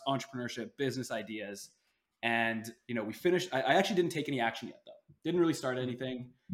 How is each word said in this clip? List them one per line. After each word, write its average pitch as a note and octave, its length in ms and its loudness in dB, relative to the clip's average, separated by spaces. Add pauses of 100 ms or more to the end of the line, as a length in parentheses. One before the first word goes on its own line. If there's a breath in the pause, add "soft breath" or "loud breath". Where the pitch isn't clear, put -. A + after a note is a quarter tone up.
entrepreneurship, B2 680 -4
business B2+ 340 -2
ideas. G#2 600 -8 (520)
And, A2+ 480 2 (160)
you A#2+ 80 -4
know, A2+ 80 0
we G#2+ 120 -4
finished, F3+ 360 2
I, C3 120 2
I C3+ 140 4
actually G3 200 4
didn't F3 160 4
take D3 160 -2
any C#3 120 0
action A2+ 280 -2
yet, - 160 -16
though. - 300 -20 (100)
Didn't F3 160 2
really D#3+ 140 6
start B2+ 240 -2
anything. B2+ 540 -4 (220 loud breath)